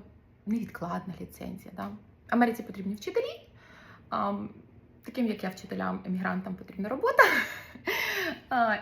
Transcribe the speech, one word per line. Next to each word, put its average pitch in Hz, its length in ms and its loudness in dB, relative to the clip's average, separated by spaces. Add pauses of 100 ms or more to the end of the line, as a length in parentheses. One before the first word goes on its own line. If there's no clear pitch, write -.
(460)
невідкладна 185 720 -4
ліцензія, - 560 -12
да? 202 140 -6 (380)
Америці 233 340 6
потрібні 196 320 -6
вчителі, - 540 -4 (600)
ам, 202 420 -2 (520)
таким, 240 240 -2
як 208 180 -2
я, 185 60 -2
вчителям, - 560 -4
емігрантам 92 480 -2
потрібна - 340 -6
робота. 466 400 6
<laughs> - 40 4 (1160)
А, 233 320 4